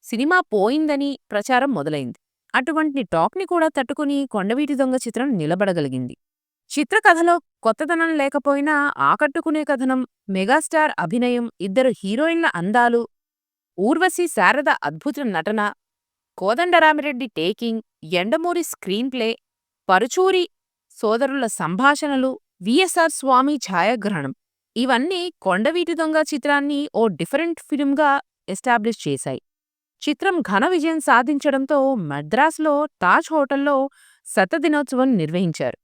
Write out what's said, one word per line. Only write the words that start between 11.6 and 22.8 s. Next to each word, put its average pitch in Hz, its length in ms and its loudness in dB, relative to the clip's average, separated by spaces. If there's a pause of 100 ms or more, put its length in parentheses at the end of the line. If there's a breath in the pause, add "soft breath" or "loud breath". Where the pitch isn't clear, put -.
ఇద్దరు 226 340 2
హీరోయిన్ల 320 600 -2
అందాలు, 233 480 2 (760)
ఊర్వశి 330 500 -2
శారద 240 420 2 (120)
అద్భుత 160 440 -6
నటన, 208 340 -2 (800)
కోదండరామిరెడ్డి 294 960 2
టేకింగ్, 226 480 -4 (220)
యండమూరి 302 600 -2
స్క్రీన్‌ప్లే, 226 680 -4 (580)
పరుచూరి 359 560 2 (540)
సోదరుల 254 540 0
సంభాషణలు, 262 760 0 (320)
విఎస్ఆర్ 330 500 2